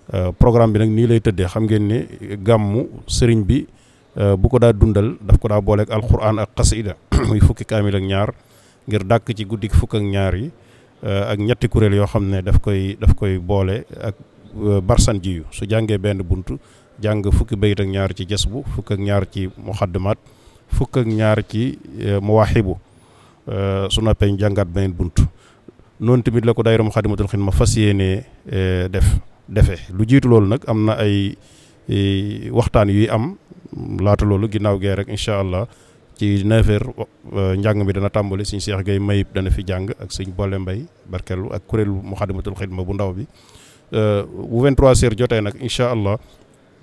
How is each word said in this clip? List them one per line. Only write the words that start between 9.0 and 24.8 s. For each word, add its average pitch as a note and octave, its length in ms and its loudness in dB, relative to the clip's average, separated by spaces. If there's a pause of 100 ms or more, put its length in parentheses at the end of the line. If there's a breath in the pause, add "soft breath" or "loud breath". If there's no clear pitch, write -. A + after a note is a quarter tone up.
dàkk A2+ 300 0
ci G#2+ 100 -6
guddik G#2 300 -6
fukk - 200 2
ak G#2+ 80 0
ñaar G2 320 0
yi, A#2 160 -6 (540 soft breath)
euh, G2+ 260 -2
ak G#2+ 80 -2
ñetti A2 300 0
kuréel G#2+ 260 4
yoo G2+ 120 2
xam G2+ 220 -2
ne F#2+ 140 -2
daf F#2+ 160 2
koy, G2 420 -2
daf G#2 140 6
koy F#2+ 240 0
boole F#2+ 460 -2 (180)
ak, G#2+ 120 -6 (480)
euh, G2+ 180 2
barsan G#2+ 420 2
ji F#2+ 160 -4
yu. D#2 120 -12
Su - 180 -10
jàngee A2 300 0
benn G2 240 -2
buntu, F#2 360 -4 (420 soft breath)
jàng G#2+ 300 0
fukki - 260 2
bayit G2+ 240 2
ak G2 60 0
ñaar F#2+ 260 -2
ci F#2 160 -10
jasbu, G2+ 360 -4 (100)
fukk - 160 -8
ak G2+ 80 -2
ñaar G2+ 320 0
ci F#2+ 260 -6
muxaddimaat, G2 600 -4 (500 soft breath)
fukk - 300 -2
ak A#2+ 80 0
ñaar G#2+ 320 2 (100)
ci, A#2 300 -4 (220)
euh, G2+ 200 -2
muwaahibu. G#2 560 2 (720 soft breath)
Euh, G2 400 -2
su - 140 -2
noppee G#2 300 2
ñu G2 60 -2
jàngaat G2+ 300 0
beneen F#2+ 240 -2